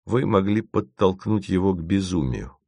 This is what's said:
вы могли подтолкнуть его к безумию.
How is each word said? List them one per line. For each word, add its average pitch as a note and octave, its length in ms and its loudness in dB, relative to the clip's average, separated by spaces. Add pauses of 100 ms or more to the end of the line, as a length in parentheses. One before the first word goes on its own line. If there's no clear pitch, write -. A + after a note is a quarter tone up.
вы A#2 220 0
могли G2+ 360 2
подтолкнуть G2+ 840 -2
его F#2 260 2
к F2 60 -8
безумию. E2 760 -2 (100)